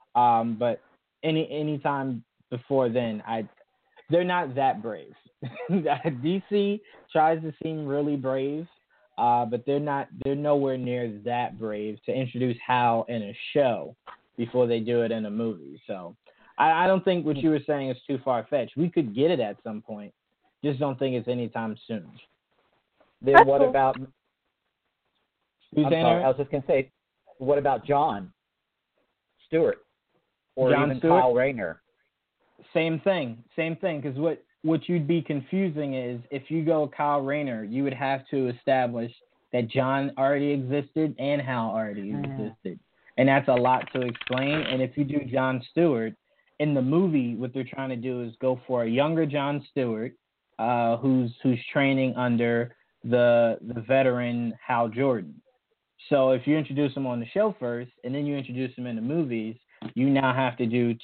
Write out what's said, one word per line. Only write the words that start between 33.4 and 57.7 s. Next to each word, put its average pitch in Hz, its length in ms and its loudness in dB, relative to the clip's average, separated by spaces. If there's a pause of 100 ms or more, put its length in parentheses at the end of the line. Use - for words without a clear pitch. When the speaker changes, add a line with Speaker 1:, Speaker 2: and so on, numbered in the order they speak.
Speaker 1:
same 165 220 -4
thing. 160 240 -4
'Cause 131 160 -6
what, 151 260 -2 (200)
what 160 260 0
you'd 170 180 0
be 165 140 2
confusing 151 720 -2
is 123 260 -6 (100)
if 135 200 -10
you 160 140 0
go 151 240 2
Kyle 147 320 0
Rayner, 135 440 -4
you 123 200 -2
would 139 80 -2
have 135 360 -4
to 135 200 0
establish 123 640 -2 (400)
that 120 160 0
John 135 480 0
already 143 360 2
existed 143 680 -2
and 143 220 -2
Hal 123 300 -4
already 104 420 -6
Speaker 2:
Mm. 143 120 -6
Speaker 1:
existed, - 540 -8 (400)
and 131 100 4
that's 139 200 2
a 131 60 4
lot 123 380 2
to 131 80 -4
explain. 131 640 -4
And 131 180 -4
if 127 160 -4
you 143 80 0
do 143 200 -2
John 131 460 -2
Stewart 120 440 2 (440)
in 151 140 2
the 135 100 2
movie, 139 540 2
what 123 160 -6
they're 131 100 -4
trying 131 280 -8
to 127 60 -6
do 123 260 -6
is 113 180 -8
go 127 260 0
for 123 180 0
a 113 40 -2
younger 151 380 2
John 143 440 -2
Stewart, 120 440 -4 (440)
uh, 117 380 2
who's, 127 360 2 (100)
who's 123 280 2
training 135 460 2
under 120 580 0 (300)
the, 120 540 4 (160)
the 117 80 -6
veteran 120 720 0 (120)
Hal 117 220 0
Jordan. 107 520 -2 (680)
So 135 220 4
if 127 160 2
you 147 100 4
introduce 143 400 -2
him 139 100 -4
on 123 140 -4
the 113 60 -6
show 202 340 0
first 120 320 -6 (100)